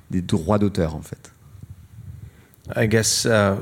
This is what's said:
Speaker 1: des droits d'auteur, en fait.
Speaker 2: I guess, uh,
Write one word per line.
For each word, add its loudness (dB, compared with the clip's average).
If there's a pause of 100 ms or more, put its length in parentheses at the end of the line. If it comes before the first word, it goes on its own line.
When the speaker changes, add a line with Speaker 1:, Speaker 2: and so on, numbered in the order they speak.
(120)
Speaker 1:
des 0
droits 0
d'auteur, 0
en -10
fait. -18 (1400)
Speaker 2:
I 2
guess, 2
uh, 4